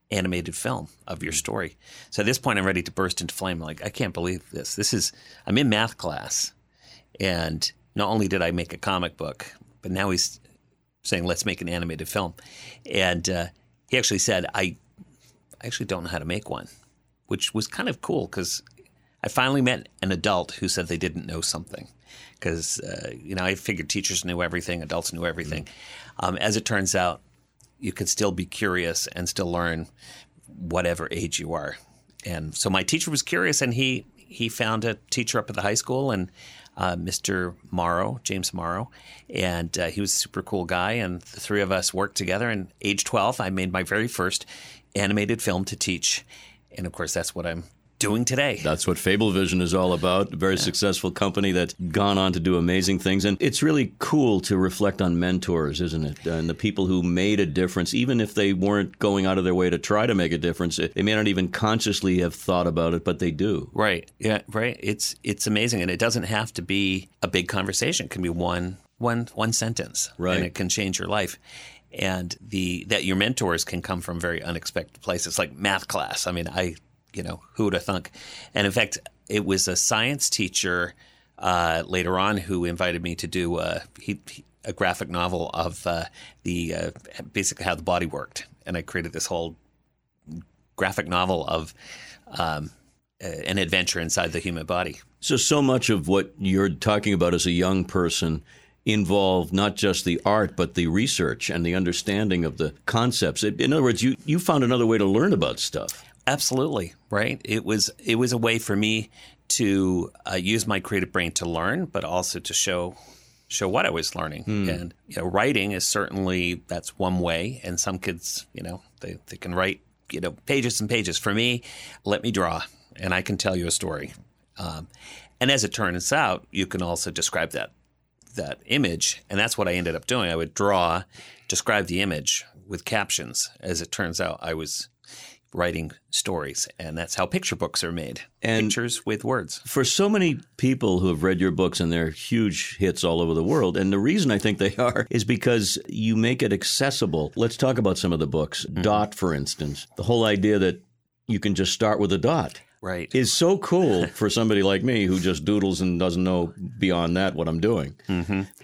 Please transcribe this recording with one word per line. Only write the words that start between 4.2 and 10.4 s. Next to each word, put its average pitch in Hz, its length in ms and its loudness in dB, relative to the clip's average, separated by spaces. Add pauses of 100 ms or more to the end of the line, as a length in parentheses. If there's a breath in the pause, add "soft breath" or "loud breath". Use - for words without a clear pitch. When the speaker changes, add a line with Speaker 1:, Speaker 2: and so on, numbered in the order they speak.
Speaker 1:
this. - 240 -8
This 104 180 0
is, 98 180 0 (360 loud breath)
I'm 101 100 4
in 143 100 4
math 110 300 2
class. - 560 -4 (640 soft breath)
And 82 500 0 (260)
not 101 140 0
only 107 180 2
did 92 160 2
I 85 80 2
make 85 200 -2
a 90 60 -10
comic 90 400 -2
book, 73 340 -8 (300)
but 95 100 -6
now 95 200 2
he's - 280 -2 (640)